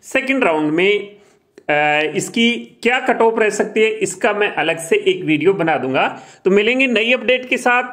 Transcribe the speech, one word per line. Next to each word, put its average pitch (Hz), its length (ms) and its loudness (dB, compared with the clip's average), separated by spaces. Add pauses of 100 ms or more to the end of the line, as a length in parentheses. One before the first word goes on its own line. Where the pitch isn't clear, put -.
Second 262 400 -2
round 156 280 0
में, 196 440 0 (540)
अ, 151 460 2
इसकी 233 680 -2
क्या 247 160 0
कट 240 220 0
ऑफ 226 180 2
रह 214 100 2
सकती 214 320 -2
है, 220 80 4
इसका 208 440 -2
मैं 202 220 -2
अलग 165 220 -2
से - 180 -2
एक 190 280 0
video 156 300 2
बना 160 240 0
दूंगा। 135 440 -2 (240)
तो 185 60 4
मिलेंगे 233 360 2
नई 233 260 0
update 247 360 -2
के 254 80 -2
साथ 247 360 2